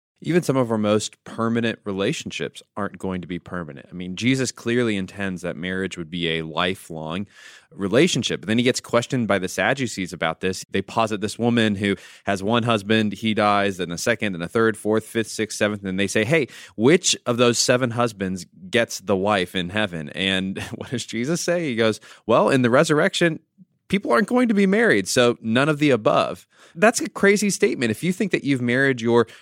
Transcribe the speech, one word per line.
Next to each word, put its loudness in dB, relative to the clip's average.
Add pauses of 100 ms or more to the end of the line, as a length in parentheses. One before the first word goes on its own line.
(220)
Even 0
some 0
of 0
our 0
most 0
permanent -2
relationships -4 (140)
aren't -6
going -4
to -12
be -6
permanent. -12
I -18
mean, -10
Jesus 0
clearly 0
intends -6
that -6
marriage -6
would -10
be -2
a -2
lifelong -6 (460)
relationship. 0
But -8
then 2
he 0
gets 2
questioned -2
by 2
the -4
Sadducees -2
about -4
this. -4
They -2
posit -2
this -6
woman 2
who 0 (300)
has -2
one 2
husband, 2
he -4
dies, 2
then -4
a -6
second, -2
and -6
a -8
third, 2
fourth, 0
fifth, -4
sixth, -6
seventh, -2
and -4
they 0
say, 0
"Hey, 0 (280)
which 4 (100)
of 0
those 4
seven 2
husbands -4 (240)
gets -2
the 0
wife 0
in -2
heaven?" -4
And -2
<laughs> -10
what -14
does -6
Jesus -4
say? -2
He -4
goes, 0 (240)
"Well, 4
in 4
the 4
resurrection, 2 (480)
people 0
aren't 2
going 2
to 2
be 4
married, 4
so 4
none 2
of -2
the 4
above." 0 (300)
That's 2
a -4
crazy 2
statement. 0
If -2
you 0
think -2
that -2
you've 0
married 2
your 4 (140)